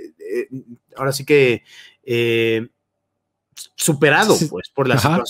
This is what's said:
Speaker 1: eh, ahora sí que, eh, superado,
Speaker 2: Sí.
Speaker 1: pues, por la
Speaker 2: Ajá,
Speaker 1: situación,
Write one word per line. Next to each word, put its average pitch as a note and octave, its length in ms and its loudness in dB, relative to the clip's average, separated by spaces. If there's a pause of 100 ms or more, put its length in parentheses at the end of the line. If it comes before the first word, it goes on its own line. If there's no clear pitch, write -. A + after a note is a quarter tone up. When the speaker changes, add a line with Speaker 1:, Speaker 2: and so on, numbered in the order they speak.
(180)
Speaker 1:
eh, F#2+ 300 -8 (480)
ahora C3+ 160 -2
sí C3+ 120 -10
que, C3 380 2 (420)
eh, A#2 640 -2 (1080)
superado, D#3 600 2
Speaker 2:
Sí. E3 120 -2
Speaker 1:
pues, F2+ 220 -10
por C3+ 180 -2
la B2 80 2
Speaker 2:
Ajá, B2 140 0
Speaker 1:
situación, D#3+ 200 0